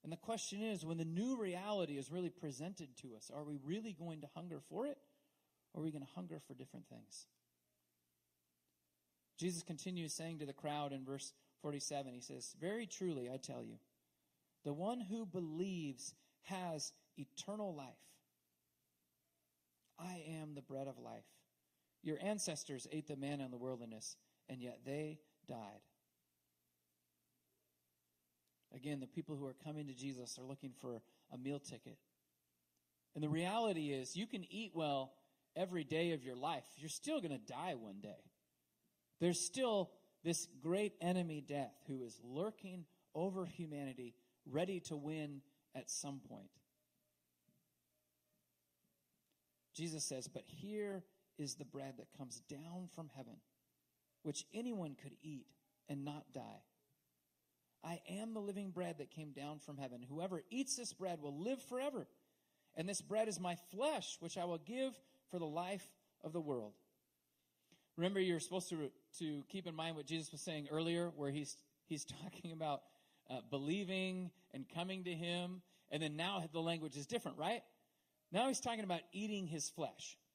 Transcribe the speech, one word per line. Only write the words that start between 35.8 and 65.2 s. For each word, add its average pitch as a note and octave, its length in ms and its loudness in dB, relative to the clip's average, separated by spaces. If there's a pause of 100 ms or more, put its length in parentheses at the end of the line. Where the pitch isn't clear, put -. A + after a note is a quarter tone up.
day D#3+ 280 6
of C#3 120 2
your B2+ 120 -4
life. C#3 300 0 (120)
You're D#3 120 -8
still D4 300 2
gonna D3 200 0
die C3+ 340 -2
one G#2 260 -6
day. G2+ 240 -8 (960)
There's F3 200 6
still A3 520 4 (320)
this E3 220 4 (160)
great F#3 400 4
enemy, E3+ 400 4
death, C#3 320 0 (140)
who C3 160 0
is A2 200 -8
lurking F3+ 600 -2 (280)
over F#3 320 2
humanity, C#3+ 720 -4 (300)
ready F3 360 4
to D#3+ 140 -4
win D3 460 -2 (340)
at C3 140 -6
some C#3 300 -2
point. G#2 320 -14 (3250)
Jesus D#3 320 -2
says, C3 220 -2
"But - 180 -8
here G3+ 580 -2 (340)
is C#3+ 180 -2
the C#3 100 -8
bread C3+ 320 -8
that - 160 -14
comes A#2+ 280 -8
down E3+ 460 -8
from D#3+ 220 -8
heaven, B2+ 320 -12 (800)
which - 320 -2
anyone G3+ 420 0
could - 260 -12
eat D3 260 -8 (400)
and C#3 180 0
not D3 260 -6
die. G#2+ 320 -8 (1160)
I D3+ 280 -4
am G#3+ 240 -2
the G#3+ 80 0
living G3+ 300 -2
bread E3+ 260 0
that C#3+ 120 -6
came D3+ 220 -8
down C#3+ 280 -4
from C#3+ 180 -8
heaven. B2 260 -4
Whoever D#3+ 460 0
eats C4 260 4
this B3 160 -2
bread F3 300 0
will C#3+ 160 -2
live B3 260 4
forever. B3+ 460 0 (680)
And E3 140 2
this G3 120 2
bread G#3+ 280 4
is E3 100 0
my F3 160 2
flesh, A#3+ 640 0
which E3+ 180 -4
I F3 60 2
will F3 140 2
give A#3+ 440 0 (280)